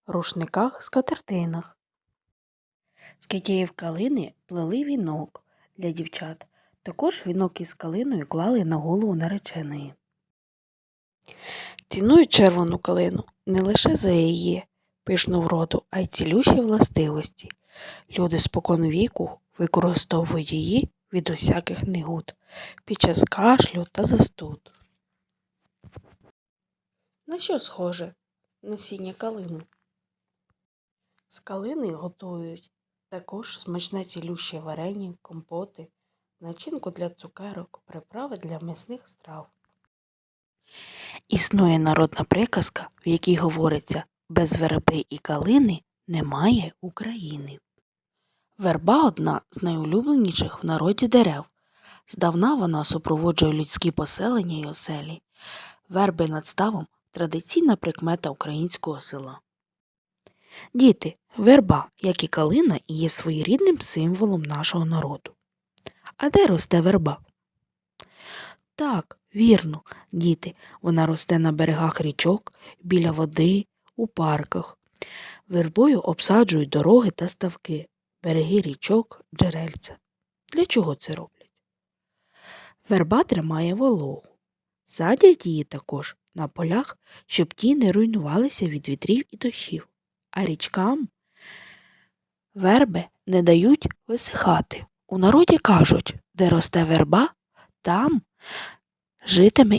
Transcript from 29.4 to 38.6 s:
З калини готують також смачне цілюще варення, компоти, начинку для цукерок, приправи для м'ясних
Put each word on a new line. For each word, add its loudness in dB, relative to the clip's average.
З -20
калини -10
готують -14
також -16
смачне -8
цілюще -12
варення, -10
компоти, -14
начинку -14
для -8
цукерок, -18
приправи -14
для -12
м'ясних -16